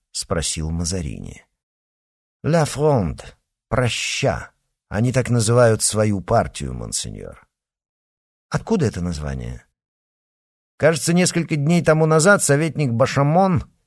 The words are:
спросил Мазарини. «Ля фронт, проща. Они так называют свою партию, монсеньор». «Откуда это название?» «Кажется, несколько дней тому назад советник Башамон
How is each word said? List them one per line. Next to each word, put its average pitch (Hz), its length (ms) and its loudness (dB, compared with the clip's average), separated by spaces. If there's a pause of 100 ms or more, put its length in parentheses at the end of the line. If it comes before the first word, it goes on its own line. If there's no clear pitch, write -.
(120)
спросил 80 580 -6
Мазарини. 80 760 -6 (960)
«Ля 156 220 2
фронт, 127 720 -2 (320)
проща. - 840 -2 (380)
Они 117 220 0
так 123 180 0
называют 117 520 4
свою 104 400 0
партию, 73 520 -2
монсеньор». 52 720 -10 (1040)
«Откуда 175 360 -2
это 92 160 -2
название?» 69 640 -6 (1120)
«Кажется, 160 360 2
несколько 170 440 0
дней 165 260 2
тому 160 220 4
назад 160 360 4
советник 143 500 0
Башамон 143 720 2 (240)